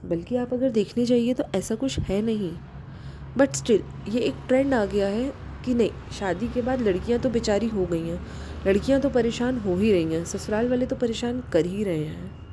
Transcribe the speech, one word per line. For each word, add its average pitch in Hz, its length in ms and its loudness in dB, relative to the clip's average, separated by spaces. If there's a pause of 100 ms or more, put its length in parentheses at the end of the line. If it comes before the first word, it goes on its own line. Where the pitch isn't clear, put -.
बल्कि 175 300 -2
आप 247 180 -2
अगर 254 160 2
देखने 226 360 2
जाइए 240 280 4
तो - 100 0 (120)
ऐसा 190 200 0
कुछ 262 240 -2
है 190 220 0
नहीं, 214 300 -2 (880)
but 277 140 4
still - 300 2 (280)
ये 233 100 0
एक 262 160 0 (120)
ट्रेंड 269 260 4
आ 220 120 4
गया 196 220 0
है 233 260 -2 (320)
कि 247 80 0
नहीं, 233 180 4 (280)
शादी 196 280 -2
के 240 140 -2
बाद 254 200 0
लड़कियां 208 380 2
तो 247 100 2
बेचारी 226 380 2
हो 196 180 0
गई 165 220 -2
हैं, 175 180 -6 (420)
लड़कियां 220 340 4
तो 277 80 2
परेशान 240 500 0
हो 196 160 0
ही 214 160 4
रही 165 220 4
हैं, 165 120 -2
ससुराल 214 440 -2
वाले 254 160 2
तो 254 100 -2
परेशान 240 460 -2
कर 165 240 2
ही 196 180 -2
रहे 160 220 0
हैं। 175 480 -10